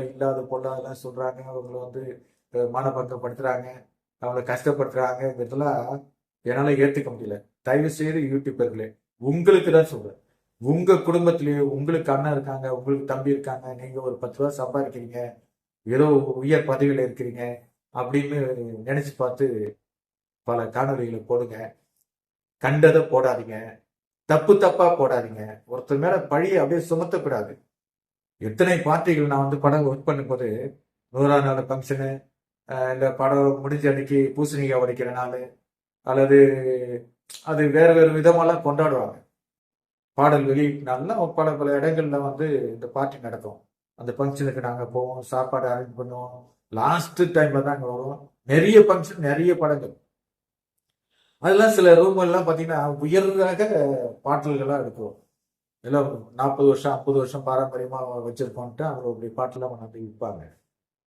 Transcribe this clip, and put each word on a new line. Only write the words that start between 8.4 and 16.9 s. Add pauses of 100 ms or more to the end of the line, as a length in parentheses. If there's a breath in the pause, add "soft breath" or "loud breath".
உங்களுக்கு
தான்
சொல்றேன், (440)
உங்க
குடும்பத்திலேயே
உங்களுக்கு
அண்ணன்
இருக்காங்க,
உங்களுக்கு
தம்பி
இருக்காங்க,
நீங்க
ஒரு
பத்து
ரூபா
சம்பாதிக்கிறீங்க, (680)
ஏதோ (280)
உயர்
பதவியில